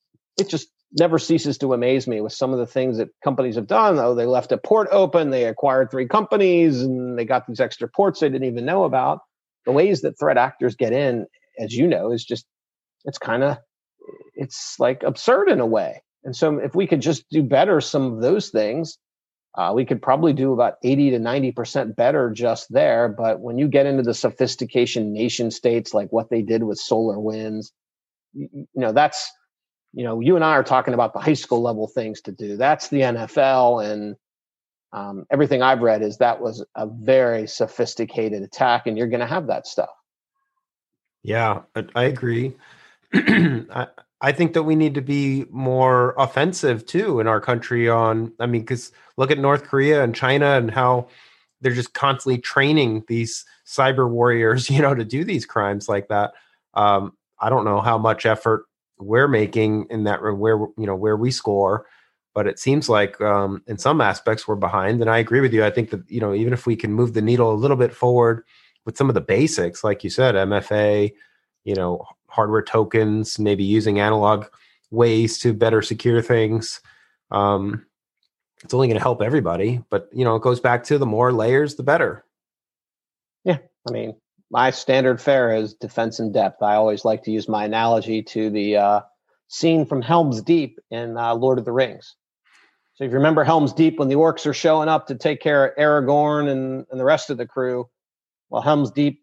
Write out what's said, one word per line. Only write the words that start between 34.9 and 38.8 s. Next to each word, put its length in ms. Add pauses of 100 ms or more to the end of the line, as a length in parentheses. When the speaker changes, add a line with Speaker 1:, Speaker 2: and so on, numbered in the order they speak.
Speaker 1:
um, 380
everything 320
I've 200
read 200
is 160
that 220
was 240 (120)
a 100
very 600
sophisticated 960
attack, 440